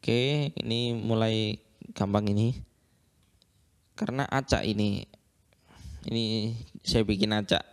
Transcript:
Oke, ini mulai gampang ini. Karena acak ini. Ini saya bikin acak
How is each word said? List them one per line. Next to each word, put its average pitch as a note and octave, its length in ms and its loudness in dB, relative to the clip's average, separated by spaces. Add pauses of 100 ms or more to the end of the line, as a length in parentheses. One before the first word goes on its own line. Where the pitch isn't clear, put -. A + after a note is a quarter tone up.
Oke, C#3 540 2
ini A#2 420 -2
mulai A2 640 0 (320)
gampang G2+ 380 2
ini. A2+ 260 2 (1400)
Karena C3+ 300 -2
acak C3 340 0
ini. G#2 400 0 (1040)
Ini A2+ 480 -2 (320)
saya A2+ 160 4
bikin G#2+ 320 2
acak G2+ 240 2 (140)